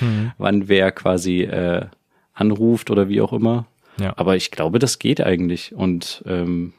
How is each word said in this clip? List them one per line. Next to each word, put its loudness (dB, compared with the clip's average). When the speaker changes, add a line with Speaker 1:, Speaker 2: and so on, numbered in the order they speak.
Speaker 1:
Mhm. 0
Speaker 2:
<laughs> -18
wann 0
wer 4
quasi, 0
äh, -2
anruft 0
oder 2
wie 0
auch -2
immer. 0
Speaker 1:
Ja. -2
Speaker 2:
Aber 2
ich -6
glaube, 0
das 0
geht 0
eigentlich. -2
Und, -4
ähm, -4